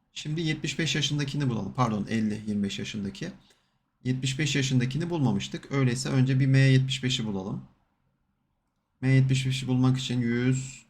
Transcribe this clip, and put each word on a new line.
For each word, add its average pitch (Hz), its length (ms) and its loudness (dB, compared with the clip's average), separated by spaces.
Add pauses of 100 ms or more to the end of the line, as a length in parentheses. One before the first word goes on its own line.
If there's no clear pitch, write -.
(120)
Şimdi 151 280 -6
yetmiş 156 380 -4
beş 160 160 0
yaşındakini 147 560 -2
bulalım. 104 260 -4
Pardon, 110 340 0
elli, 107 360 -2
yirmi 104 160 -2
beş 98 160 -4
yaşındaki. 101 540 -8 (720)
Yetmiş 131 340 -2
beş 147 180 0
yaşındakini 135 540 0
bulmamıştık. 131 640 -2
Öyleyse 135 360 0
önce 131 320 2
bir 139 60 2
M 135 120 6
yetmiş 131 440 4
beşi 123 240 -2
bulalım. 101 360 -4 (1400)
M 131 80 0
yetmiş 131 380 4
beşi 131 220 -4
bulmak 127 300 4
için 123 220 -2
yüz 123 680 -2